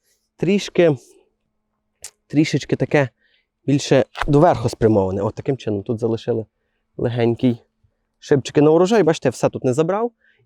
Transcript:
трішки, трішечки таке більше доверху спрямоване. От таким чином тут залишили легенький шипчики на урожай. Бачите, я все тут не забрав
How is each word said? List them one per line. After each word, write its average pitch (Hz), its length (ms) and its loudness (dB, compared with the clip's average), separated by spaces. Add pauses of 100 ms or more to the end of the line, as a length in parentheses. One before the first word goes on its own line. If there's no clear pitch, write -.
(360)
трішки, 170 600 0 (1300)
трішечки 143 500 -2
таке 135 320 0 (580)
більше 139 380 2 (240)
доверху 143 400 2
спрямоване. 98 540 0
От 104 120 -4
таким 139 220 -6
чином 104 260 -6
тут 110 180 -8
залишили 113 460 -4 (500)
легенький 117 680 -2 (560)
шипчики - 440 0
на 151 80 6
урожай. 185 320 4
Бачите, 156 260 0
я - 20 2
все 131 180 -2
тут - 160 -6
не 127 100 0
забрав 196 380 -2 (340)